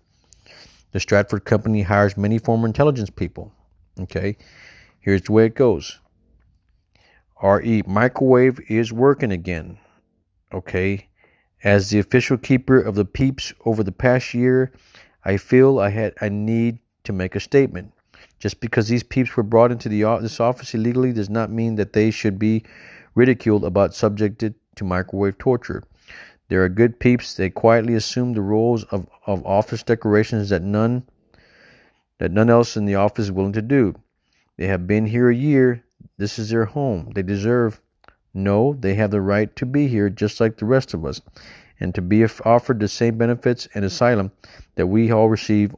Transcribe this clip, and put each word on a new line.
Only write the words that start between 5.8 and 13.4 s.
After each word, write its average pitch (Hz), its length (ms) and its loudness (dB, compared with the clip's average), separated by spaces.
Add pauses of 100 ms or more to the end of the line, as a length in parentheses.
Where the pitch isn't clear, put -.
R 98 260 2
E, 113 240 0
microwave 127 840 2
is 113 240 -2
working 127 400 0
again. 90 440 -8 (760)
Okay, 98 560 -4 (560)
as 101 240 4
the 104 100 2
official 123 380 2
keeper 131 420 2
of 107 160 -2
the 104 80 2
peeps 135 480 -4 (140)